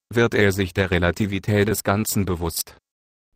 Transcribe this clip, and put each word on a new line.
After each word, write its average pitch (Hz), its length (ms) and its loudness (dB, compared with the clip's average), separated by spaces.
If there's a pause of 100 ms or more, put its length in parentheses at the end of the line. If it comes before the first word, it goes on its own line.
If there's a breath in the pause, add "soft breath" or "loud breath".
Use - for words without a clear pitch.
(120)
wird 117 220 2
er 104 160 4
sich 95 240 -2
der 95 160 0
Relativität 98 800 0
des 104 160 -2
Ganzen 101 400 0
bewusst. 85 520 -6 (600)